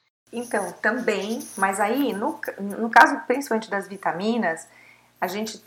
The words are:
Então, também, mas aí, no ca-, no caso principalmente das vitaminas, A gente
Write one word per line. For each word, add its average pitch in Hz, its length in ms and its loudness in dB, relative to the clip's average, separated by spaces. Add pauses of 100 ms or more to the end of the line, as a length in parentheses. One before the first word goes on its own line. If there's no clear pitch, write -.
(340)
Então, 226 400 -4
também, 220 680 -2 (180)
mas 196 220 0
aí, 233 340 2
no 233 200 -2
ca-, - 260 -10
no 202 300 -4
caso 285 380 8
principalmente 240 420 0
das 196 180 -4
vitaminas, 185 800 -2 (540)
A 180 60 0
gente 214 400 -6